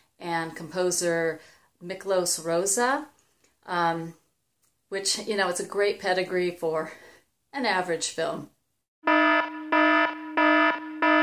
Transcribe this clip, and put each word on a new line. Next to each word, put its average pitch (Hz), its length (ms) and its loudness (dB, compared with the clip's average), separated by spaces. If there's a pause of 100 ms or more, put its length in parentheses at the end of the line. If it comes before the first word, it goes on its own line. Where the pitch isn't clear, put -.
(180)
and 165 380 -4
composer 170 840 0 (400)
Miklos 185 640 -2
Rozsa, 240 640 0 (580)
um, 170 500 -2 (720)
which, 196 280 -2 (120)
you 214 80 -2
know, 190 120 2
it's 175 120 -2
a - 40 -6
great 202 360 0
pedigree 180 500 0
for 160 400 -2 (600)
an 269 140 -4
average 180 420 0
film. 151 420 -6 (2750)